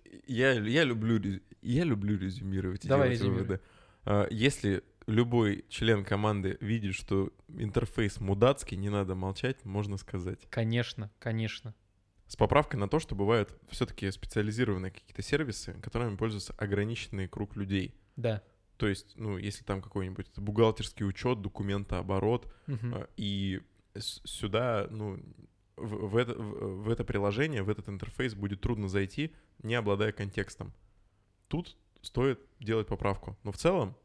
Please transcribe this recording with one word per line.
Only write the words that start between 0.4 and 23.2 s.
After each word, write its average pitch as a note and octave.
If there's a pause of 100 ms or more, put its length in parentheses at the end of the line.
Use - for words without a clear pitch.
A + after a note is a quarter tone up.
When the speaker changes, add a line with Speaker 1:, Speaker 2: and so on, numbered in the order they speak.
Speaker 1:
я A#2
люблю A2+
рез-, F#2+ (200)
я C3+
люблю G#2
резюмировать F#2+
и -
Speaker 2:
Давай, C3+
Speaker 1:
делать A#2+
Speaker 2:
резюмируй. A2+
Speaker 1:
выводы. F#2+ (400)
А, G2+
если G#2+ (240)
любой A2+
член G#2+
команды G2+
видит, G#2
что - (160)
интерфейс A2
мудацкий, G2+
не G2
надо G2
молчать, F#2+
можно G2+
сказать. F#2
Speaker 2:
Конечно, A2+
конечно. A2 (520)
Speaker 1:
С -
поправкой B2
на G2+
то, D#3
что -
бывают G2+ (160)
все-таки -
специализированные G#2
какие-то -
сервисы, D3+
которыми A2+
пользуется G#2
ограниченный G2+
круг -
людей. F#2+ (220)
Speaker 2:
Да. A2+ (360)
Speaker 1:
То A2
есть, -
ну, G#2
если G2
там G2
какой-нибудь F#2+ (100)
бухгалтерский G#2
учет, G#2+
документооборот, G2 (140)
Speaker 2:
Мгм. A#2+
Speaker 1:
а, -
и G2 (360)